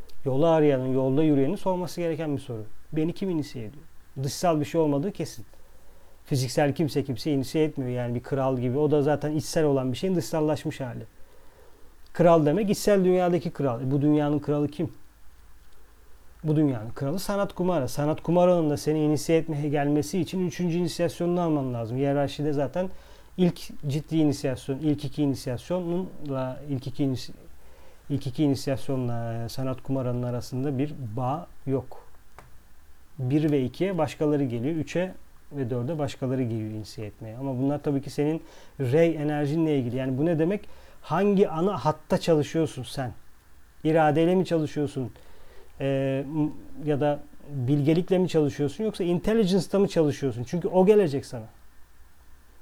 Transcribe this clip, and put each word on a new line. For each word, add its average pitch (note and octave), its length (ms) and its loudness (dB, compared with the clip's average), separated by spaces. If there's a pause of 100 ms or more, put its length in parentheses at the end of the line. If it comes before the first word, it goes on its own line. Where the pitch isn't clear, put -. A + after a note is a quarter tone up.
(260)
yolu C#3 220 4
arayanın, C#3+ 460 4
yolda C3+ 300 4
yürüyenin D3 320 4
sorması F3+ 460 -2
gereken D#3 340 -2
bir B2 60 -6
soru. A2 220 -8 (300)
Beni D#3 200 0
kim F#3+ 160 -4
inisiye C#3 360 -4
ediyor? - 180 -14 (400)
Dışsal D#3 360 0
bir D3 60 0
şey E3 160 0
olmadığı D3 300 2
kesin. - 340 -8 (800)
Fiziksel C#3 500 0
kimse D3 280 0
kimseyi C#3+ 320 -2
inisiye C#3 280 0
etmiyor C#3+ 280 -2
yani A#2+ 240 -2
bir B2 80 -4
kral C3+ 340 0
gibi. B2 200 0
O D3+ 140 4
da D3 100 4
zaten D3+ 300 2
içsel D#3 340 0
olan C3 260 2
bir A#2 60 -4
şeyin F#3+ 180 0
dışsallaşmış D#3 640 -2
hali. A#2+ 220 -8 (1080)
Kral E3+ 320 8
demek F#3+ 240 2
içsel G3+ 360 4
dünyadaki F3+ 460 2
kral. B2+ 300 -2
E, C3 100 -2
bu C#3+ 100 2
dünyanın D3+ 380 4
kralı D3 280 0
kim? D3 240 -4 (1500)
Bu D#3 120 2
dünyanın B2+ 340 2
kralı C#3+ 300 -4
Sanat G3+ 340 -2
Kumara. F3 340 0
Sanat D3+ 340 0
Kumara'nın F3 480 4
da D3+ 80 0
seni D#3 260 0
inisiye D3+ 340 2
etmeye D#3 320 0
gelmesi D3 500 2
için F#3 280 0
üçüncü E3+ 300 0
inisiyasyonunu F3 640 0
alman D3 320 0
lazım. A#2 240 -4
Hiyerarşide C#3+ 560 0
zaten D3 360 -2 (480)
ilk - 500 0
ciddi D#3 300 -2
inisiyasyon, C3+ 640 0
ilk D3+ 260 0
iki D3 180 -2
inisiyasyonla, C#3 1400 -4 (100)
ilk C3+ 180 -4
iki C#3 160 -2
inisi-, C3 300 -2 (760)
ilk C#3 180 -2
iki D#3 160 0
inisiyasyonla, B2+ 920 0
e, A#2 160 -4
Sanat C3 340 -4
Kumara'nın B2 400 -2
arasında B2 540 -2
bir D3+ 160 -2 (240)
bağ C3+ 300 -2 (200)
yok. - 400 -4 (1120)
Bir D3 320 2
ve C#3+ 120 2
ikiye E3+ 340 -2
başkaları D3+ 460 0
geliyor. B2 320 -2
Üçe E3+ 360 -2 (400)
ve C3+ 180 -4
dörde B2+ 300 -2
başkaları C3 440 -2
geliyor A2 260 -2
inisiye G#2+ 380 -10
etmeye. A2 300 -14
Ama C3+ 200 -4
bunlar C#3 260 0
tabii C#3 180 0
ki - 80 -10
senin D3+ 340 -2 (360)
rey D#3 360 4
enerjinle D3+ 640 0
ilgili. A#2+ 160 -2
Yani C3 220 -2
bu D3 80 2
ne E3+ 140 2
demek? F#3+ 220 0 (400)
Hangi G3 480 2
ana D#3+ 360 0
hatta D#3 320 0
çalışıyorsun D3+ 680 0
sen? B2+ 280 -8 (720)
İradeyle D#3+ 520 4
mi F#3 100 4
çalışıyorsun? C#3+ 680 -2 (680)
E, C3+ 440 0 (100)
m-, D3+ 160 0 (360)
ya D3 160 2
da D3 180 2 (300)
bilgelikle D3 680 2
mi F3+ 120 4
çalışıyorsun? D3 540 0
Yoksa G#3+ 200 -2
intelligence'da F#3+ 760 2
mı G3 80 4
çalışıyorsun? C3+ 560 0
Çünkü E3 240 -4
o F3+ 180 6
gelecek F#3 400 4
sana. A2+ 200 -12 (1160)